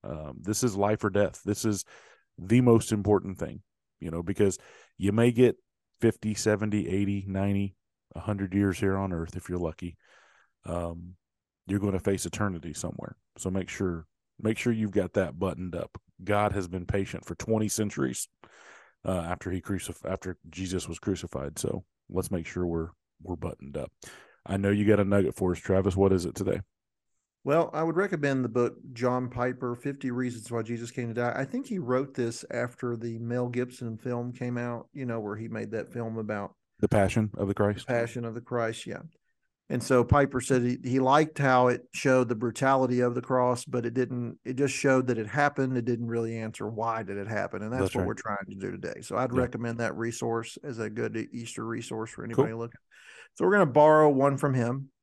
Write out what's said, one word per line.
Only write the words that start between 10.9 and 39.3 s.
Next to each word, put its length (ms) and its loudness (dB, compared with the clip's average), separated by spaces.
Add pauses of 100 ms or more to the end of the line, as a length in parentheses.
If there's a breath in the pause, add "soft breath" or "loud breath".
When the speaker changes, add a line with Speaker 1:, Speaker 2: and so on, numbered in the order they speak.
Speaker 1:
you're 120 0
gonna 220 0
face 260 0
eternity 460 -4
somewhere. 440 -10 (200)
So 140 -6
make 180 -4
sure, 380 -4 (340)
make 160 0
sure 160 0
you've 200 0
got 200 0
that 260 0
buttoned 380 -4
up. 240 -8 (240)
God 280 2
has 160 -2
been 180 -6
patient 380 -4
for 100 -8
twenty 340 0
centuries, 600 -2 (760 loud breath)
uh, 60 -2 (180)
after 220 -6
he 100 -4
crucif-, 500 -6
after 280 -6 (100)
Jesus 400 -4
was 100 -10
crucified. 600 -6
So 260 -4 (240)
let's 220 -4
make 160 -2
sure 200 -4
we're, 240 -4 (320)
we're 140 -6
buttoned 400 -10
up. 160 -8 (540 loud breath)
I 100 -2
know 140 2
you 160 4
got 140 8
a 40 4
nugget 300 4
for 180 2
us, 60 -2
Travis. 380 2
What 160 6
is 120 2
it 100 -4
today? 260 -2 (840)
Speaker 2:
Well, 280 2
I 100 -2
would 140 0
recommend 480 0
the 40 0
book, 280 2 (180)
John 340 0
Piper, 480 -4
Fifty 340 -6
Reasons 400 -4
Why 120 -2
Jesus 280 -6
Came 180 -6
to 60 -6
Die. 220 0
I 80 -2
think 220 -8
he 120 -4
wrote 360 0
this 360 -4
after 460 -4
the 220 -8
Mel 300 -2
Gibson 500 -4
film 340 -6
came 260 -6
out, 340 -6
you 140 -10
know, 140 -4
where 160 -6
he 120 -8
made 220 -6
that 220 -6
film 260 -6
about 360 -6 (260)
Speaker 1:
The 80 4
Passion 500 4
of 100 0
the 60 0
Christ. 320 2
Speaker 2:
The 60 -4
Passion 320 -2
of 100 -8
the 60 -8
Christ, 460 -4
yeah. 160 -10 (680)